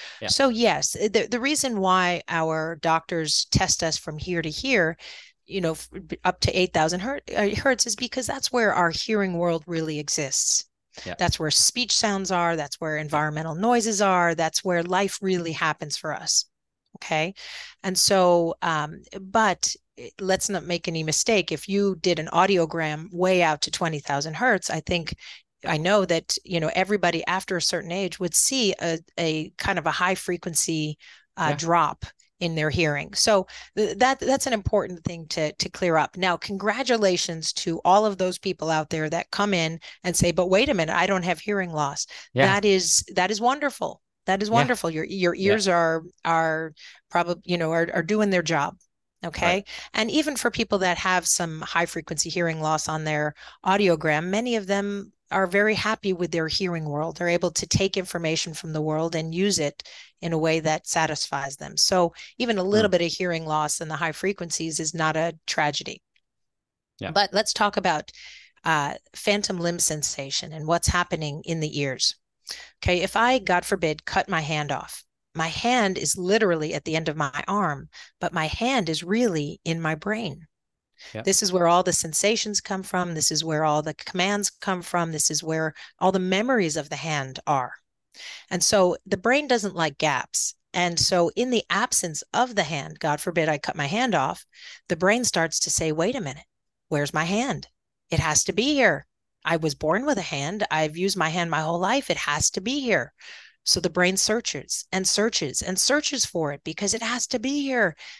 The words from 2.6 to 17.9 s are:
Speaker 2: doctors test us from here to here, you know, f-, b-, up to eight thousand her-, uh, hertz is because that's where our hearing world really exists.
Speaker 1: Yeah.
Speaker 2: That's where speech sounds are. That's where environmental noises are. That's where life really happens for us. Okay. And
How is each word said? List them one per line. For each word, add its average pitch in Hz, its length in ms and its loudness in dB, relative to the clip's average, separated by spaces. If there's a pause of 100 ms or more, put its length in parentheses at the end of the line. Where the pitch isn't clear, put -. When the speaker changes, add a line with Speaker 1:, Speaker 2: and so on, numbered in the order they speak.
Speaker 2:
doctors 160 720 0
test - 320 2
us 160 120 -2
from 151 220 -10
here 170 240 -4
to 160 80 -6
here, 170 480 2 (480)
you 190 140 -6
know, 165 100 0
f-, - 180 -8 (200)
b-, - 160 -8
up 180 160 0
to - 180 2
eight 180 160 2
thousand 165 240 2
her-, 262 220 -6 (160)
uh, 208 180 2
hertz 247 320 2
is 226 80 -2
because 247 320 -4
that's 269 240 -4
where 233 240 4
our 175 160 4
hearing 190 440 0
world 170 340 0
really 160 320 -2
exists. - 640 -2 (420)
Speaker 1:
Yeah. 87 100 -6
Speaker 2:
That's - 220 0
where 156 140 -2
speech - 440 2
sounds 196 360 0
are. 170 240 2
That's 147 240 -6
where 156 160 -4
environmental 151 580 -2
noises 220 480 2
are. 180 320 4
That's 160 300 0
where 175 180 2
life 185 400 0
really 175 300 0
happens 151 440 -2
for 156 160 -6
us. - 320 -2 (520)
Okay. 165 380 -2 (500)
And 190 120 -4